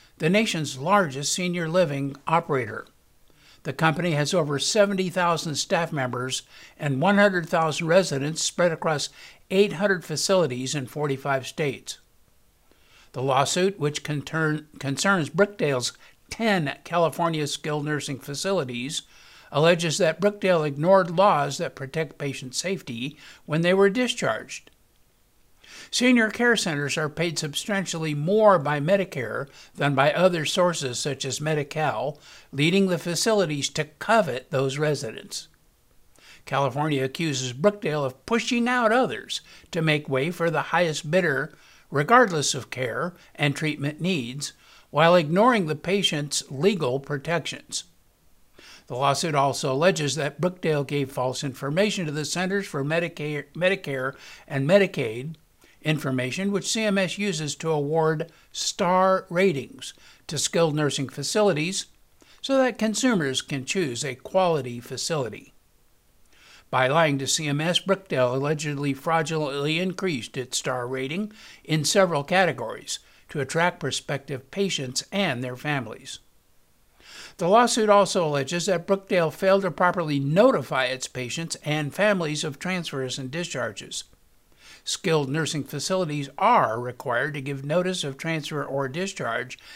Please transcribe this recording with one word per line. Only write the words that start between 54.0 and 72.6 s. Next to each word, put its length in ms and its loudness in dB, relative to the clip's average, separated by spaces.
and 200 -2
Medicaid 680 2
information, 720 -2
which 160 -2
C 160 -2
M 140 2
S 200 0
uses 380 -4
to 160 -2
award 600 0
star 800 2
ratings 640 0
to 100 -6
skilled 380 2
nursing 340 -2
facilities 760 0
so 160 0
that 200 2
consumers 640 0
can 240 -6
choose 380 -2
a 120 -6
quality 640 0
facility. 760 -6
By 180 2
lying 320 4
to 80 -6
C 200 -2
M 140 0
S, 180 0
Brookdale 560 0
allegedly 580 -2
fraudulently 840 -2
increased 580 -4
its 200 -6
star 300 -4
rating 440 -4
in 200 0
several 400 2
categories 760 -2